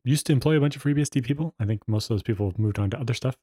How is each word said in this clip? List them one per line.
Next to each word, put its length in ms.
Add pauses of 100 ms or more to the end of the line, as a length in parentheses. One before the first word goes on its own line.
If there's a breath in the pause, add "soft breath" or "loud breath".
used 220
to 80
employ 240
a 20
bunch 160
of 60
FreeBSD 420
people. 340
I 60
think 240
most 220
of 40
those 80
people 280
have 80
moved 200
on 120
to 100
other 140
stuff, 280